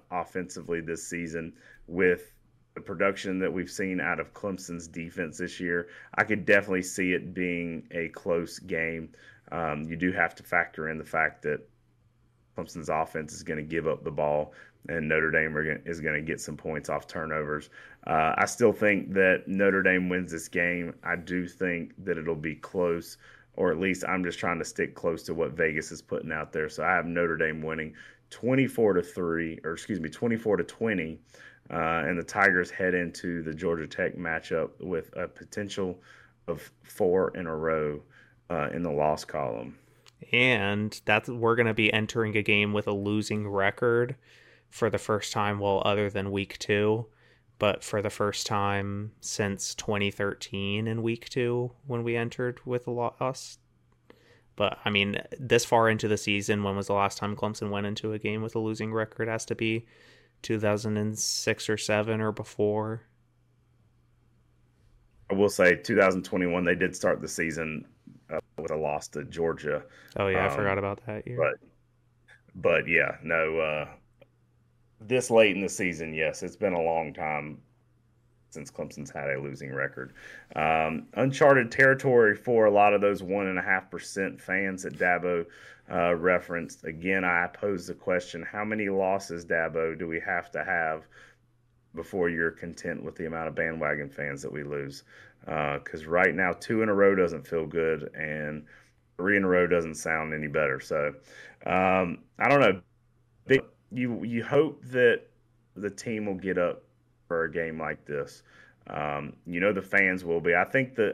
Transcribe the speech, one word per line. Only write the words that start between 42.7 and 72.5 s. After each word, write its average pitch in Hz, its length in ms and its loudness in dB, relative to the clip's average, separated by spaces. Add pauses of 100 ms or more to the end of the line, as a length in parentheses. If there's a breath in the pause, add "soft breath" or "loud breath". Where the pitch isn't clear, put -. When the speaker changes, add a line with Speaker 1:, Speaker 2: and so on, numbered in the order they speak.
Speaker 2:
with 104 160 0
a 110 40 2
losing 104 560 0
record 117 680 2 (540 soft breath)
for 113 220 0
the 98 80 0
first - 340 -2
time, 104 240 0
well, 98 260 2
other 104 240 2
than 98 240 -4
week 98 280 -4
two, 107 480 2 (500 soft breath)
but 101 260 0
for - 160 -2
the 101 120 -2
first - 340 -2
time 101 760 -2
since - 520 -4
twenty 101 380 -2
thirteen 101 760 -4
in 113 140 -2
week 117 280 -4
two 120 420 -2 (160)
when 120 160 -4
we 117 120 0
entered 120 500 -4
with 123 200 -4
a 127 60 -4
loss. 120 640 -4 (1000 soft breath)
But, 101 300 0
I 107 60 -2
mean, 101 260 2 (220)
this 120 260 4
far 113 240 6
into 110 180 2
the 107 80 2
season, 104 480 0
when 98 140 0
was 98 100 -4
the 101 60 0
last 98 240 2
time 104 180 -4
Clemson 107 360 -4
went 101 160 -2
into 107 260 -6
a 107 60 -6
game 107 240 -4
with 113 120 -6
a 113 40 -2
losing 110 340 -4
record? 110 340 -2
It 113 40 -2
has 113 140 -4
to 110 100 -4
be 113 300 -2 (560 soft breath)
two 110 180 -2
thousand 104 380 0
and 107 200 -2
six - 520 -2
or 107 80 2
seven 107 440 0
or 107 100 0
before. 107 720 -2 (2250)
Speaker 1:
I 98 40 -2
will 98 160 4
say 90 260 6
two 110 220 -2
thousand 95 260 6
twenty-one, 90 400 0
they 87 120 4
did 90 200 0
start 90 260 0
the 78 60 -6
season, 80 580 -4 (460)
uh, 80 80 -6 (180)
with 80 140 -4
a 78 60 -2
loss 76 320 -4
to 76 160 -8
Georgia. 78 580 -2 (340 loud breath)
Speaker 2:
Oh, 101 100 0
yeah, 95 180 2
I - 40 2
Speaker 1:
Um, - 60 -4
Speaker 2:
forgot 98 220 0
about 98 300 -4
that 110 200 -8
year. 120 100 -8
Speaker 1:
But, 73 300 0 (880 loud breath)